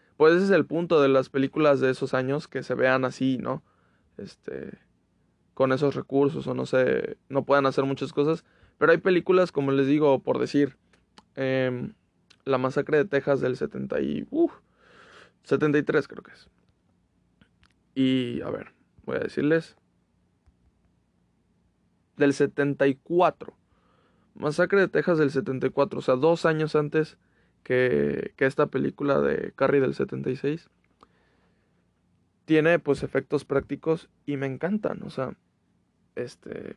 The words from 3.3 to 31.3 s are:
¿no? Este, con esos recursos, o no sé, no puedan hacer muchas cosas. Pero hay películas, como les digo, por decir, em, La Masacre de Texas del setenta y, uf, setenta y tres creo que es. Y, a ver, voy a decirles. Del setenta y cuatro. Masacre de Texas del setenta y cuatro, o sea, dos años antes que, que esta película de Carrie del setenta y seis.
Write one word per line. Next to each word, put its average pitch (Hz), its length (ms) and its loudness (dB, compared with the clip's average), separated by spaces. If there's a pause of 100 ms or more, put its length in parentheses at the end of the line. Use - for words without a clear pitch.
¿no? 120 240 -6 (560)
Este, - 640 -14 (720)
con 131 180 0
esos 135 220 0
recursos, 139 540 -2
o 131 80 -6
no 127 100 -6
sé, 131 520 0 (120)
no 135 160 -4
puedan 139 220 2
hacer 135 160 0
muchas 135 280 -4
cosas. 156 320 -2 (360)
Pero 156 120 4
hay 175 80 4
películas, 180 520 2
como 139 200 -2
les 139 160 2
digo, 147 320 4
por 127 180 -2
decir, 127 400 0 (580)
em, 131 600 -4 (500)
La 135 140 0
Masacre 139 380 -2
de 143 80 2
Texas 139 360 0
del 127 160 -2
setenta - 440 -6
y, 69 280 -4
uf, 330 240 0 (880)
setenta 147 380 0
y 143 40 -2
tres 147 240 -2
creo - 140 -18
que - 100 -20
es. - 160 -20 (1500)
Y, 131 460 0
a - 100 -8
ver, - 240 -12 (280)
voy - 120 -6
a - 60 -2
decirles. 156 540 -2 (2500)
Del 143 180 2
setenta 143 500 0
y 139 80 2
cuatro. - 640 -2 (800)
Masacre 175 460 0
de 175 80 2
Texas 160 280 0
del 147 140 2
setenta 131 340 -4
y 135 60 0
cuatro, 143 260 -2
o 139 60 -10
sea, 131 120 2
dos 165 300 2
años 156 300 0
antes 151 420 0 (460)
que, 127 720 0
que 135 100 0
esta 147 220 0
película 139 520 -2
de - 340 -2
Carrie 139 280 2
del 139 140 0
setenta 135 340 -6
y 127 60 -4
seis. 147 340 -8 (1800)